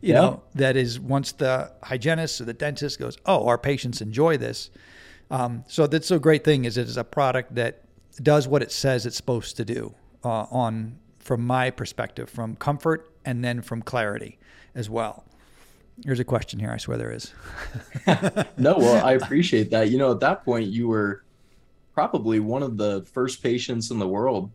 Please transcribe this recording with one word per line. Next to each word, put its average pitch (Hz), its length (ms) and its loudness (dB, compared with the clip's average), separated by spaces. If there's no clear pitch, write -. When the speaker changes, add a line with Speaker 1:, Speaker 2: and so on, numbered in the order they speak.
Speaker 1:
you 190 140 4
Speaker 2:
Yeah. 131 60 10
Speaker 1:
know, 214 220 4
that 135 220 2
is 123 220 0
once 135 340 -2
the 131 380 -2
hygienist 156 580 -2
or 123 60 -8
the 117 80 -6
dentist 147 440 -6
goes, 120 280 -8
"Oh, 143 200 2
our 120 120 2
patients 127 420 -4
enjoy 135 380 2
this." 117 320 -8
Um, 120 380 -4
so 156 180 2
that's 156 240 0
a 175 80 4
great 151 240 4
thing 139 220 4
is 117 140 -2
it 117 100 -4
is 120 80 -6
a 117 80 -4
product 131 520 0
that 117 260 -4
does 147 260 4
what 135 140 4
it - 100 -6
says 127 320 0
it's 120 140 -6
supposed - 400 -4
to 120 80 -2
do, 117 280 -8
uh, 113 260 -2
on, 113 460 -4
from 120 280 -2
my 127 240 0
perspective, 117 600 -8
from 113 260 -8
comfort 160 560 -2
and 123 180 -4
then 120 160 -4
from 117 220 -8
clarity 107 560 -4
as 110 140 -8
well. 110 360 -6
There's 131 220 -2
a 127 40 0
question 110 340 -2
here. 104 120 -4
I - 80 -6
swear - 180 -6
there 57 160 -6
is. - 220 -14
<laughs> - 0 -
Speaker 2:
<laughs> 190 500 0
No, 135 220 6
well, 120 260 6
I 131 80 4
appreciate 131 600 2
that. 110 180 4
You 127 80 4
know, 135 140 4
at - 80 0
that 160 260 2
point, 117 220 0
you 117 200 -2
were 104 360 0
probably 113 480 0
one 117 220 -2
of 120 160 -4
the 101 340 -2
first 127 300 -4
patients 120 480 -2
in 117 80 -4
the 95 100 0
world 104 460 0